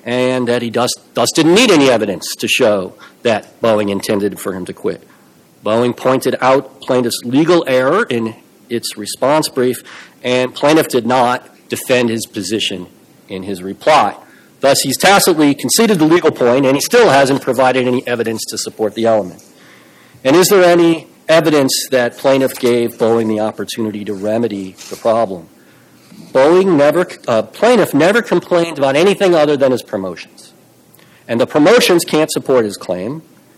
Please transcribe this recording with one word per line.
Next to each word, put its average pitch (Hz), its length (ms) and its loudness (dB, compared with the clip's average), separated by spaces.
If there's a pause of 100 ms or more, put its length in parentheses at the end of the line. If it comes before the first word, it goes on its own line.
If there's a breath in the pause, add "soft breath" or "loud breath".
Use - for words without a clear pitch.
and 127 440 -2
that 120 140 -2
he 117 80 -6
thus, 117 220 -2 (220)
thus - 200 0
didn't 165 220 2
need 233 160 4
any 139 180 4
evidence 104 460 -2
to 117 120 -8
show 101 460 0 (300 loud breath)
that 107 380 -4
Boeing 107 280 0
intended 98 500 -4
for 98 140 -8
him 90 120 -10
to 90 80 -12
quit. - 280 -8 (640 soft breath)
Boeing 117 320 0
pointed 131 460 -2
out 135 400 0
plaintiff's 127 420 -2
legal 156 420 2
error 135 380 0
in 113 320 -6 (320)
its - 300 -8
response 135 500 -2
brief, 127 340 -2 (400 loud breath)
and 127 320 -2
plaintiff 151 360 2
did 117 180 -2
not 123 640 -2
defend 120 400 -2
his 113 160 -6
position 95 600 -8 (420)
in 95 140 -12
his 92 200 -10
reply. 104 540 0 (420 soft breath)
Thus, 135 220 2
he's 131 160 -4
tacitly 170 580 2
conceded 214 440 0
the 156 60 2
legal 160 260 2
point, 131 340 2
and 135 100 2
he 139 60 -2
still 233 280 4
hasn't 135 320 2
provided 127 440 0
any 123 220 -2
evidence 113 420 -4
to 107 80 -10
support 104 380 -6
the 113 100 -2
element. 104 380 -2 (800 soft breath)
And 139 140 2
is 180 100 4
there 190 160 4
any 170 440 2 (200)
evidence 151 640 0
that 120 260 0
plaintiff 135 420 0
gave 120 360 0
Boeing 113 320 0
the 107 140 -2
opportunity 107 640 -8
to 107 80 -8
remedy 101 580 -4 (180)
the 101 60 -14
problem? 107 540 -2 (840 loud breath)
Boeing 170 460 4
never, 151 300 2 (200)
uh, 113 140 0
plaintiff 208 520 0
never 180 280 2
complained 170 560 -2
about 135 180 0
anything 185 400 2
other 147 220 2
than 131 160 2
his 117 80 -2
promotions. - 720 -12 (720 soft breath)
And 117 140 -2
the - 60 0
promotions 190 580 2
can't 151 260 -2
support 131 320 0
his 101 140 -6
claim. 110 440 -10 (360 soft breath)